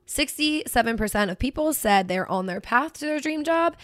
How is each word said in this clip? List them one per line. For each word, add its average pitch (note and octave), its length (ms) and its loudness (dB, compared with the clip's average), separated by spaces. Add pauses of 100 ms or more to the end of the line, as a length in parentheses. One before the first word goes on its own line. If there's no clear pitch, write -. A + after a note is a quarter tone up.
Sixty-seven D4 920 0
percent G3+ 340 0
of F#3 80 -6
people D4+ 360 0
said G3 340 2
they're F3+ 220 0
on F#3 160 -2
their F#3 140 -4
path C4+ 340 0
to - 120 -10
their D4+ 140 -2
dream D#4 240 -4
job, E4 400 2